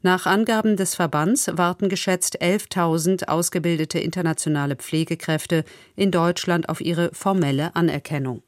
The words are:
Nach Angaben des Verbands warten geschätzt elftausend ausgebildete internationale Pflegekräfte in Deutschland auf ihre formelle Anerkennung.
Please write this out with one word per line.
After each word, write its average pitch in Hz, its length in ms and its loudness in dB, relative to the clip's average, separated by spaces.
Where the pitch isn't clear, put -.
Nach 185 240 2
Angaben 220 500 2
des 185 180 -2
Verbands 170 600 0
warten 180 340 0
geschätzt 185 540 -2
elftausend 175 880 0
ausgebildete 165 720 0
internationale 156 760 0
Pflegekräfte 160 880 -2
in 196 160 2
Deutschland 175 560 0
auf - 140 -6
ihre 170 320 -2
formelle 165 640 0
Anerkennung. 143 720 -2